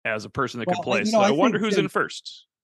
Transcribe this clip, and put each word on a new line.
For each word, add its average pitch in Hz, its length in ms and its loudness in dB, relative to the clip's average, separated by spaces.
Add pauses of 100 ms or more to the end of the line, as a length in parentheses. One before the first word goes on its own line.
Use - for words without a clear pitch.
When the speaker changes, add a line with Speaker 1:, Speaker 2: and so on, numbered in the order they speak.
Speaker 1:
as 110 200 -4
a 104 40 -14
person 123 300 -4
that 110 80 -6
could 104 80 0
Speaker 2:
Well, - 80 -4
Speaker 1:
play. 120 160 2
Speaker 2:
you 104 60 0
Speaker 1:
So 220 120 2
Speaker 2:
know, 101 60 6
Speaker 1:
I 101 60 6
Speaker 2:
I - 20 4
Speaker 1:
wonder 208 260 2
Speaker 2:
think 208 80 -2
Speaker 1:
who's 202 120 0
Speaker 2:
that - 40 4
Speaker 1:
in 196 80 0
first. - 560 -6 (180)